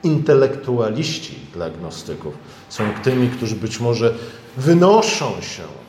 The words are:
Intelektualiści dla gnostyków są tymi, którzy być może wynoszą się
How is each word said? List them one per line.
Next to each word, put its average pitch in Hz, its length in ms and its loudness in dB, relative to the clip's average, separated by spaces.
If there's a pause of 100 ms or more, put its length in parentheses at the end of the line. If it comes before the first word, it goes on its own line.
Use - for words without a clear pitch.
Intelektualiści 135 1300 2 (180)
dla 82 160 -8
gnostyków 80 640 -10 (360)
są - 140 -6 (200)
tymi, 127 260 2
którzy 110 260 -4
być 110 240 -6
może 117 340 2 (440)
wynoszą 170 840 4
się - 220 -12 (260)